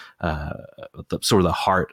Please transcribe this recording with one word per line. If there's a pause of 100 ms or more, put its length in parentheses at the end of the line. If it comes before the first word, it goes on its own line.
(200)
uh, (560)
the
sort
of
the
heart